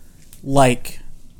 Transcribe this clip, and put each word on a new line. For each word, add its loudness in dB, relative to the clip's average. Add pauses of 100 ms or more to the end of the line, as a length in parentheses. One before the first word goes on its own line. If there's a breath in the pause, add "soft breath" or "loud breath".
(440 soft breath)
like, 2 (400)